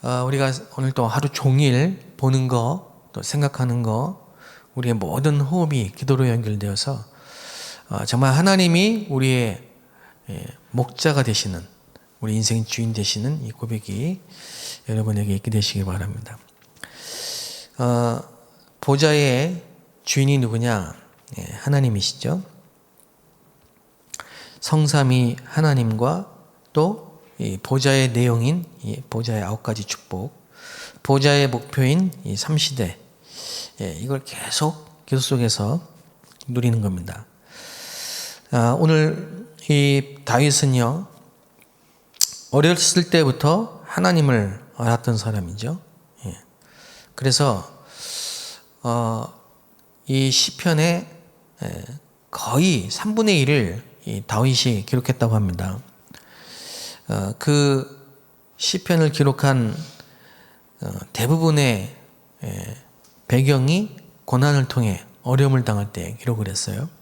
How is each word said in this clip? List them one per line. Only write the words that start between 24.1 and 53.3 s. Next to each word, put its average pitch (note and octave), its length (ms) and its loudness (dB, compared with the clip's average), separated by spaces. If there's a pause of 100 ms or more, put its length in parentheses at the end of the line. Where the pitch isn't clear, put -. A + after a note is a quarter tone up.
성삼위 C3+ 840 4
하나님과 C3+ 840 0 (460)
또 F3+ 380 0 (300)
이 G2+ 160 -4
보좌의 C3 540 2
내용인 A#2+ 540 2 (180)
이 G#2+ 260 -8
보좌의 A2+ 320 -4
아홉 G2 220 -6
가지 G#2+ 200 -6
축복, - 480 -10 (680)
보좌의 C#3 480 4
목표인 C3+ 640 0 (120)
이 G2+ 120 -6
삼시대, C3+ 640 -2 (840)
예, F2 120 -6
이걸 C3 300 -6
계속 - 840 -6
기도 C3+ 120 0
속에서 A#2+ 600 0 (680)
누리는 A#2+ 340 2
겁니다. F#2+ 440 -6 (1300)
아, A#2+ 260 2
오늘 D#3 720 0 (220)
이 C#3+ 540 2
다윗은요, C3+ 840 2 (1400)
어렸을 E3+ 580 4
때부터 D#3+ 760 2
하나님을 C#3 800 2 (140)
알았던 A#2 400 0
사람이죠. G#2 640 -6 (460)
예. - 100 -12 (800)
그래서, B2+ 680 0 (1000)
어, A#2 500 -2 (720)
이 C3+ 240 2
시편의, E3+ 800 0 (560)
예, - 220 -10 (440)
거의 B2 600 2
삼분의 G#3+ 500 2